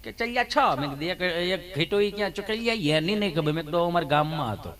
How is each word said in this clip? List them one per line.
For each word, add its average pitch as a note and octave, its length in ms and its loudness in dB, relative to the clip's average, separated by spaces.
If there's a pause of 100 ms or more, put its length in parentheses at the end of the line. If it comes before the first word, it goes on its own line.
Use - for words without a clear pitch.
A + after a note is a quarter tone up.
કે, A3 80 -12
"ચલ્યા A#3+ 320 -2
છ." A#3+ 120 -4 (220)
મેં C#3+ 120 -4
કીધું, C#3+ 180 -6
"એક, F3+ 140 -2
એક F3+ 540 -2
ઘેટો E3+ 240 2
ઈ G#3 100 2
ક્યાં?" G3+ 200 -2
તો G3+ 120 -6
કે, G#3 100 -4
"અહીંયા A3 440 0
એની E3 180 2
નહીં G3+ 200 0
ખબર." D3+ 180 2
મેં D#3+ 120 -2
કીધું, E3+ 160 0
"અમારા E3+ 280 2
ગામમાં D3 440 2
હતો." F2+ 280 -8